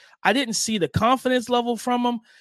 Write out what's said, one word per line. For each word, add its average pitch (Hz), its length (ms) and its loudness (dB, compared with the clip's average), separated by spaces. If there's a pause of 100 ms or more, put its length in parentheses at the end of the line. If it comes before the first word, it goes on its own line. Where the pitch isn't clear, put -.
(220)
I 196 120 4
didn't 233 220 -2
see 220 220 -2
the 165 120 0
confidence 254 580 0
level 240 300 0
from 247 280 -2
him. 240 140 -2 (220)